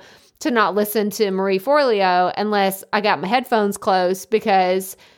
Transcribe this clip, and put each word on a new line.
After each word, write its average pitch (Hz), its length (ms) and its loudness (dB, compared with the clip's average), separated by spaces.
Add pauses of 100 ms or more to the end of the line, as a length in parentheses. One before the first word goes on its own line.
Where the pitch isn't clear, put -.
(420)
to 311 100 -2
not 208 240 2
listen 208 340 0
to 202 220 -2
Marie 190 260 -2
Forleo 190 800 2
unless 202 460 -2 (100)
I 208 80 0
got 240 180 0
my - 80 -6
headphones 220 500 0
close 185 500 0
because 190 680 0 (220)